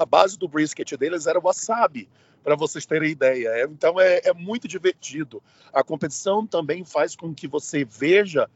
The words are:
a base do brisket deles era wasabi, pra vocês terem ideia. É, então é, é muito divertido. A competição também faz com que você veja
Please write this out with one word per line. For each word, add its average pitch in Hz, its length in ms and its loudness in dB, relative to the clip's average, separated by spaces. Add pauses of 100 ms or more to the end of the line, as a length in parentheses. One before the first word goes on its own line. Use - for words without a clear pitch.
a 156 40 -2
base 190 320 4
do 180 100 -4
brisket 147 480 -4
deles 156 300 -4
era 165 140 2
wasabi, 185 680 -2 (340)
pra 147 120 2
vocês 147 320 -4
terem 156 240 0
ideia. 131 380 2
É, 117 160 0
então 156 360 0
é, 180 240 6
é 185 100 2
muito 190 340 -8
divertido. 151 760 -4 (300)
A 135 100 2
competição 190 640 -4
também 170 380 -4
faz 160 320 -2
com 165 180 -10
que 147 140 -12
você 143 360 -4
veja 156 720 2